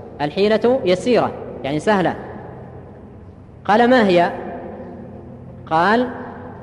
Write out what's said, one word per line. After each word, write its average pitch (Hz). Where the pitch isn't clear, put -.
الحيلة 214
يسيرة، 180
يعني 147
سهلة". 175
قال: 233
"ما 240
هي؟" 175
قال: 208